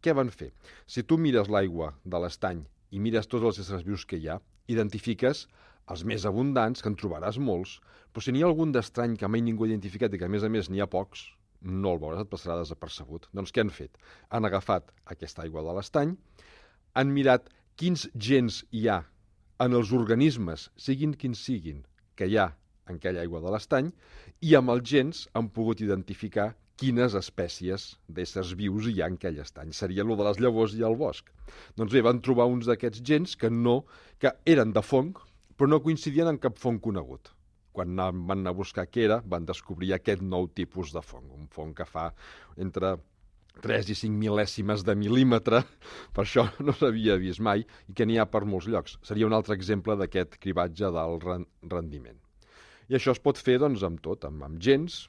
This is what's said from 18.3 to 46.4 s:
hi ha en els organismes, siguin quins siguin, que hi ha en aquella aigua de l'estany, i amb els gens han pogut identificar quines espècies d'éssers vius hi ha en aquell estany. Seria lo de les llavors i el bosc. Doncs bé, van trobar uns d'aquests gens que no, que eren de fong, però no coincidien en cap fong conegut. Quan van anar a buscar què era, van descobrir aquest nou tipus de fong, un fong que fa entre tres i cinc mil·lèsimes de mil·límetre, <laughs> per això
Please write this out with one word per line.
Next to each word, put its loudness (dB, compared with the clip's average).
hi 0
ha 0
en 4
els 2
organismes, 2
siguin -2
quins -6
siguin, -6
que -2
hi 4
ha 4
en -10
aquella -4
aigua -8
de -4
l'estany, 0
i 4
amb 6
els 2
gens 2
han -2
pogut -2
identificar -2
quines 2
espècies -6
d'éssers -6
vius -2
hi -2
ha 0
en -6
aquell -6
estany. -14
Seria -2
lo 0
de 2
les 0
llavors 2
i 2
el 2
bosc. -6
Doncs -4
bé, 6
van 4
trobar 4
uns 0
d'aquests -2
gens 0
que 0
no, 4
que 4
eren 8
de 2
fong, 2
però 6
no 6
coincidien 2
en -2
cap -2
fong -2
conegut. -6
Quan -4
van -2
anar -2
a -8
buscar -6
què 2
era, 4
van -4
descobrir -6
aquest -2
nou -2
tipus -8
de -8
fong, -20
un -18
fong -12
que -8
fa -6
entre -2
tres -2
i -2
cinc -2
mil·lèsimes 0
de 4
mil·límetre, 4
<laughs> -14
per 0
això 4